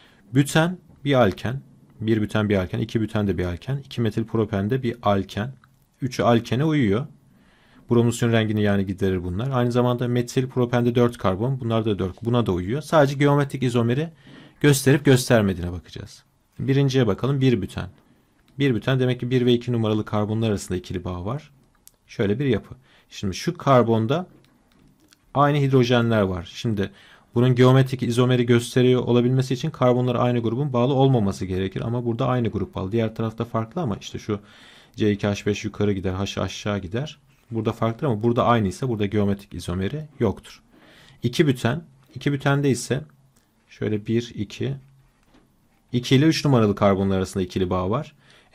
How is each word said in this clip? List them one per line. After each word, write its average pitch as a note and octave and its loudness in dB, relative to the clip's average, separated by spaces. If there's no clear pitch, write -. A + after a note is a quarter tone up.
Büten D#3+ 2
bir C#3 2
alken. A#2+ 2
Bir A2 0
büten G#2 -2
bir G2+ 2
alken. F#2+ -2
İki A2+ -2
büten G#2+ -2
de F#2 -2
bir F2+ -2
alken. F2 -6
İki - -8
metil A2+ -2
propen G#2+ -2
de C3 -2
bir A#2 -2
alken. G2+ -2
Üçü B2+ -4
alkene A#2+ 2
uyuyor. C#3 0
Bromlu A#2 4
suyun A#2 0
rengini G#2+ 0
yani G2+ 2
giderir F#2+ -2
bunlar. G2 -6
Aynı B2 0
zamanda B2 0
metil B2 -2
propende A#2+ 0
dört A#2+ 2
karbon. A2 -2
Bunlar A2+ -2
da G#2 -2
dört. F#2+ -6
Buna A#2+ 2
da G2 0
uyuyor. F2+ -4
Sadece D3 2
geometrik C#3+ 0
izomeri B2 0
gösterip C#3+ 4
göstermediğine G#2 4
bakacağız. - -16
Birinciye C3 2
bakalım, B2+ -2
bir A#2+ 2
büten. F#2 -8
Bir C3+ 2
büten C3 0
demek B2+ 0
ki B2 -6
bir B2 2
ve B2 6
iki A#2+ 0
numaralı A2 0
karbonlar G#2+ -2
arasında F#2+ -2
ikili F2+ -8
bağ F2+ -8
var. C3 -8
Şöyle G#2 -2
bir D3 -2
yapı. A#2 -2
Şimdi F#2 -6
şu - -6
karbonda A#2+ 2
aynı C#3+ 2
hidrojenler B2 4
var. F#2 -4
Şimdi G#2 -4
bunun B2 4
geometrik B2+ 4
izomeri B2 2
gösteriyor B2 4
olabilmesi B2 2
için D#3 -6
karbonlar B2 2
aynı A#2+ 0
grubun A#2+ -2
bağlı B2 2
olmaması B2 2
gerekir. F#2+ -4
Ama A#2+ -4
burada A#2 -2
aynı B2+ 0
grup - -6
bağlı. F#2+ -6
Diğer A2+ -2
tarafta A2+ -6
farklı A2+ -6
ama A2 -4
işte - -14
şu G#2 -6
C G#2+ 2
iki G#2 -2
H G2+ -4
beş G#2 -2
yukarı G#2 -2
gider, F#2 -4
H G2 -4
aşağı G2+ -6
gider. A2 -8
Burada A2+ -2
farklı A2+ -4
ama G#2+ -2
burada A#2 2
aynıysa A2+ 0
burada G#2+ -2
geometrik G2+ -2
izomeri G2 -6
yoktur. - -4
İki B2 2
büten, C3 -2
iki C#3+ -2
bütende C#3 0
ise B2+ -2
şöyle G#2+ -6
bir, A2+ -2
iki, A#2 -8
iki B2 0
ile C#3 6
üç D#3 2
numaralı A2+ 4
karbonlar G2 2
arasında F#2 -2
ikili F2+ -2
bağ F#2 -2
var. C3+ -6